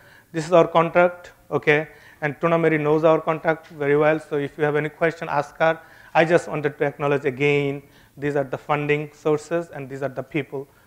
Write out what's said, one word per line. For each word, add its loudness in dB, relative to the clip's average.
This -6
is -6
our 8
contact, 2
okay? 2
And -6
Tuna 2
Mary 2
knows 2
our 4
contact -4
very -2
well, 2
so -8
if -6
you -2
have 0
any -2
question, -4
ask -4
her. 2
I 6
just 2
wanted -4
to -2
acknowledge -2
again, -2
these -4
are -2
the -8
funding -2
sources -4
and -14
these -12
are -4
the -10
people -8